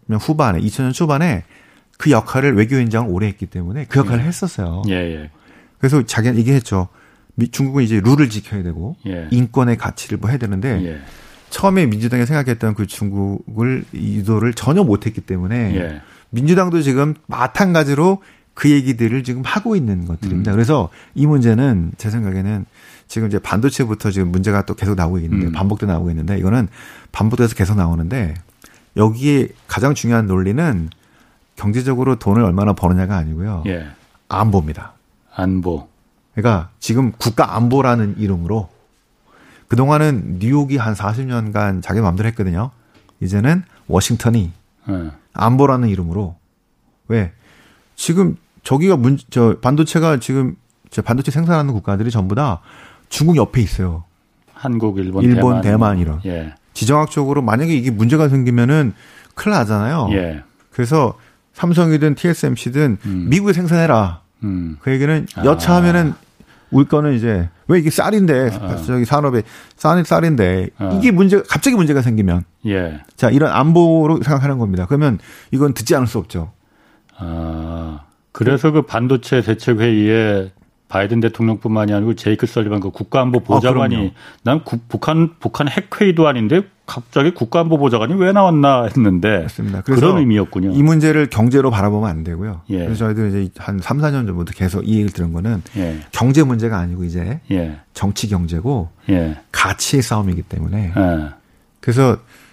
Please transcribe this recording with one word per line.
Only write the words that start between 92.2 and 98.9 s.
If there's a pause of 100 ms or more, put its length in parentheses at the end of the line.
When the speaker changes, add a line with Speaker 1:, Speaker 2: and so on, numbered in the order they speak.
Speaker 1:
되고요.
Speaker 2:
예.
Speaker 1:
그래서
저희도
이제
한
삼,
사
년
전부터
계속
이
얘기를
들은
거는 (140)
Speaker 2:
예. (100)
Speaker 1:
경제
문제가
아니고
이제 (100)
Speaker 2:
예. (140)
Speaker 1:
정치
경제고 (180)